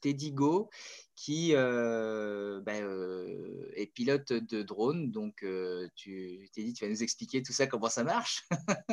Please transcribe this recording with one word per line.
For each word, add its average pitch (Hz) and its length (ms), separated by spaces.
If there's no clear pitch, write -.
Teddy 143 320
Go, 156 380
qui, 160 380
euh, 110 1080
ben, 104 240
euh, 92 880
est 101 140
pilote 135 440
de 113 300
drone. 120 480
Donc, 107 320
euh, 92 540
tu, 95 580
Teddy, 113 180
tu 117 120
vas 104 60
nous 110 120
expliquer 117 400
tout 131 100
ça, 135 140
comment 113 240
ça 120 140
marche, 214 460
<laughs> - 420